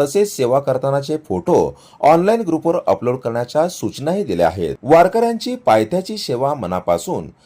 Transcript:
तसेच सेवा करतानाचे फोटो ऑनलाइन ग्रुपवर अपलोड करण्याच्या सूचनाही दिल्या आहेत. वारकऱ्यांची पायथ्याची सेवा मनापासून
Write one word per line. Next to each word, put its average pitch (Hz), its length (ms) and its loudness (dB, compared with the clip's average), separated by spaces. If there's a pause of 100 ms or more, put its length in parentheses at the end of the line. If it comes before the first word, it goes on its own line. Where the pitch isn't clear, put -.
तसेच 196 360 0
सेवा 127 240 2
करतानाचे 139 560 -2 (120)
फोटो 160 480 0 (240)
ऑनलाइन 180 400 4
ग्रुपवर 165 360 -2 (100)
अपलोड 123 300 0
करण्याच्या 123 520 -2
सूचनाही 165 560 -4
दिल्या 87 220 0
आहेत. 82 360 -2
वारकऱ्यांची 226 760 2
पायथ्याची 175 600 0
सेवा 139 360 -2
मनापासून 90 760 -4 (180)